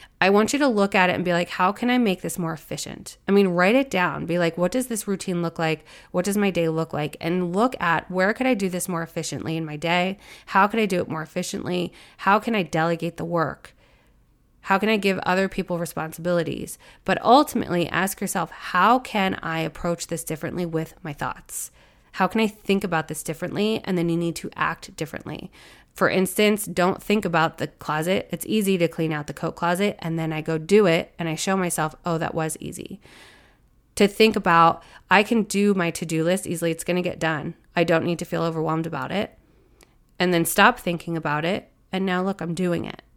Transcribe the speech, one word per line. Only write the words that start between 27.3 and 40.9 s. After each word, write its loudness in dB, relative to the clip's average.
the -4
closet. -2
It's -8
easy 2
to 2
clean -2
out -6
the -12
coat -6
closet, 0
and -4
then -2
I -4
go -2
do 6
it, 2
and -4
I -4
show -2
myself, -2
"Oh, -2
that -4
was -4
easy." -12
To 4
think 4
about, 4
"I 6
can 2
do 2
my 0
to-do -2
list 0
easily. -2
It's -8
gonna 0
get -6
done. -4
I 4
don't 2
need -2
to -10
feel -4
overwhelmed -2
about -6
it." -6
And 2
then 4
stop 4
thinking -6